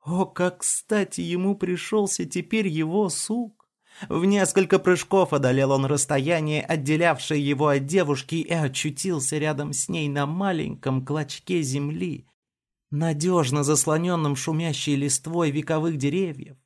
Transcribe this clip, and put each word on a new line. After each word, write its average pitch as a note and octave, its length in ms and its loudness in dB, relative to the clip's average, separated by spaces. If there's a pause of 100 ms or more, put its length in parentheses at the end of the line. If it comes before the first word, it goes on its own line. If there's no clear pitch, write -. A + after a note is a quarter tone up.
О, F3+ 200 0
как F3+ 340 -2
кстати - 600 -2
ему F3+ 340 0
пришёлся F#3+ 680 -2
теперь G3 420 -2
его E3 420 0
сук! - 580 -6 (400)
В E3 160 0
несколько F#3+ 560 4
прыжков F#3 540 2
одолел C3+ 380 4
он C3+ 140 2
расстояние, D3+ 800 0
отделявшее D3+ 840 0
его C#3+ 220 2
от C#3 180 2
девушки, D3 500 0
и E3 160 -4
очутился D3+ 840 -2
рядом D3 360 -2
с - 160 -4
ней D#3+ 180 -2
на C#3+ 180 0
маленьком D3+ 800 -2
клочке D#3 560 -4
земли, D3 680 -4 (640)
надёжно D3+ 720 2
заслонённом D#3 720 2
шумящей D#3 600 -2
листвой D3+ 560 0
вековых D#3 460 -2
деревьев. C#3+ 680 -2